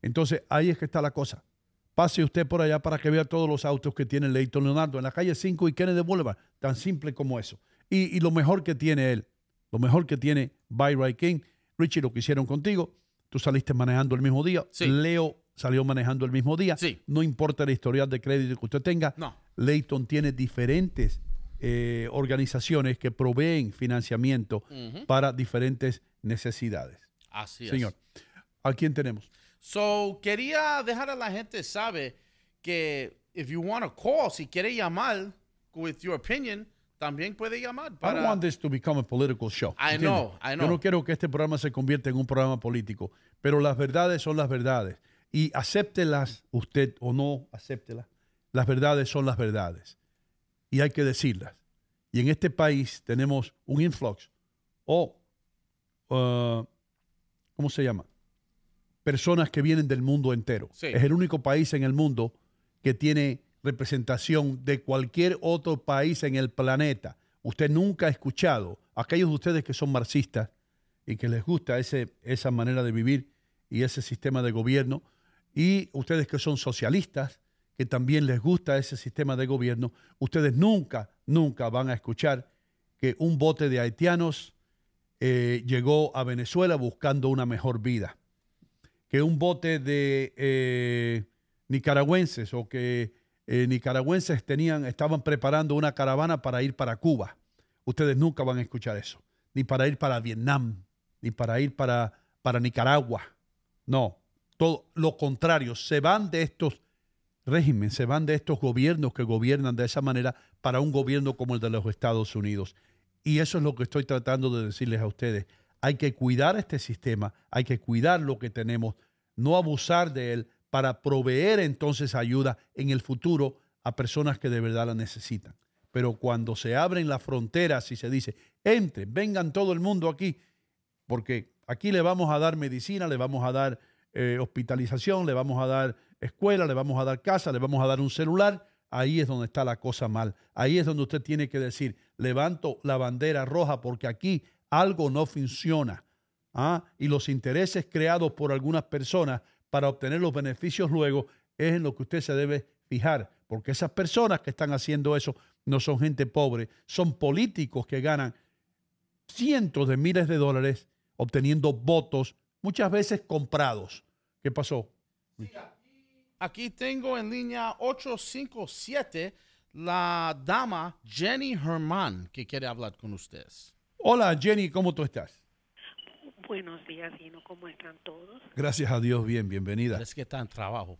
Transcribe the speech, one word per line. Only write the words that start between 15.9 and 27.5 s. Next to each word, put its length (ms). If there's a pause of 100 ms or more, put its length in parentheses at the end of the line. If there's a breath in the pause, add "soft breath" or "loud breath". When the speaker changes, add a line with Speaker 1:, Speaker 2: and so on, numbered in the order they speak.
Speaker 1:
el 60
mismo 240
día. 200
Speaker 2:
Sí. 300
Speaker 1:
No 160
importa 420
el 60
historial 380
de 120
crédito 400
que 60
usted 160
tenga, 340
Speaker 2:
No. 180 (220)
Speaker 1:
Leighton 500
tiene 260
diferentes, 880 (380)
eh, 540
organizaciones 840
que 120
proveen 640
financiamiento 1000
Speaker 2:
Ujú. 360
Speaker 1:
para 260
diferentes 680 (200)
necesidades. 760 (320)
Speaker 2:
Así 340